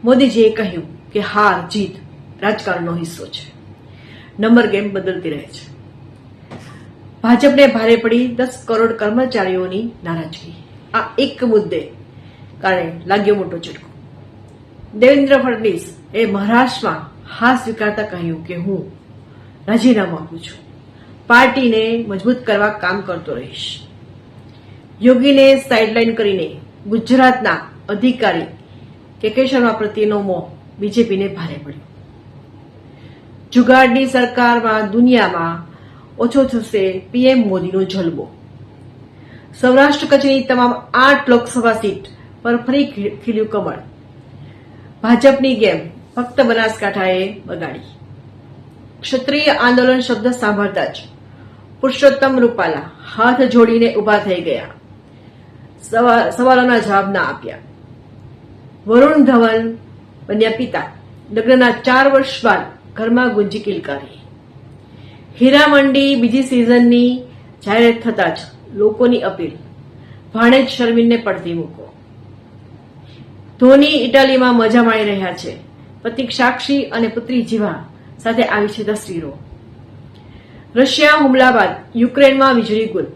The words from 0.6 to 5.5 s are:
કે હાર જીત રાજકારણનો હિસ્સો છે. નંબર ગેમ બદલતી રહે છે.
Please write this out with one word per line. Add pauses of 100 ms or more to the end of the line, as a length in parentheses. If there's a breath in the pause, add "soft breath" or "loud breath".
કે
હાર
જીત (520)
રાજકારણનો
હિસ્સો
છે. (880 loud breath)
નંબર
ગેમ
બદલતી
રહે
છે. (1500 loud breath)